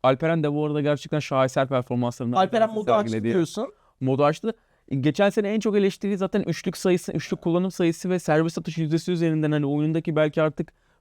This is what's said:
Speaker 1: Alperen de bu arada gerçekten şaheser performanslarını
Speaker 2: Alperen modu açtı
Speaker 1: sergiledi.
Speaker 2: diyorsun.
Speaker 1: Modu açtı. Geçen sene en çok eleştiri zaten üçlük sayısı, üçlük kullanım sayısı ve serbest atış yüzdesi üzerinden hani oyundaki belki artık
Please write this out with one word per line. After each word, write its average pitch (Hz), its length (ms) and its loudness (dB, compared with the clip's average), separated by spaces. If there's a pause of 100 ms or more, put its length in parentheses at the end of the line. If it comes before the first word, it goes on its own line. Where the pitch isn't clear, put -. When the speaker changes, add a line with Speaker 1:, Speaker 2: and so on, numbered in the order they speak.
Speaker 1:
Alperen 156 400 2
de 147 100 0
bu 151 120 0
arada 147 160 -2
gerçekten 147 380 0
şaheser 131 480 0
performanslarını 123 720 -2
Speaker 2:
Alperen 220 340 2
modu 208 180 -2
açtı 208 200 2
Speaker 1:
sergiledi. 110 220 0
Speaker 2:
diyorsun. 190 400 -2 (260)
Speaker 1:
Modu 131 240 0
açtı. 160 300 0 (360)
Geçen 151 400 2
sene 202 200 0
en 214 100 0
çok 208 180 0
eleştiri 202 400 0
zaten 190 300 -2
üçlük 170 300 -4
sayısı, 185 340 0
üçlük - 300 -6
kullanım 180 300 0
sayısı 170 380 -2
ve 180 100 0
serbest 160 380 0
atış 160 200 -8
yüzdesi 165 340 -2
üzerinden 160 400 0
hani 147 140 0
oyundaki 156 500 -2
belki 156 260 2
artık 156 320 -2 (280)